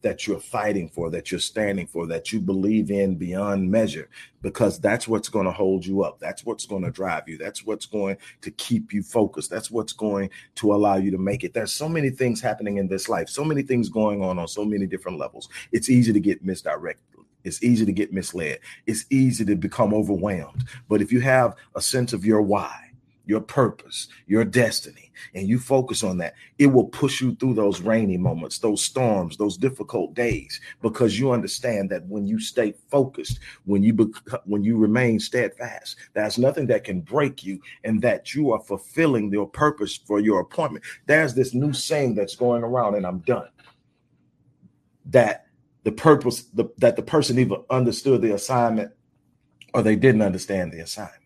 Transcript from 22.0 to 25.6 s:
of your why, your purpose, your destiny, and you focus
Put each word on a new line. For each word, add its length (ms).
of 100
your 200
why, 420
your 160
purpose, 680
your 180
destiny, 680
and 120
you 120
focus 420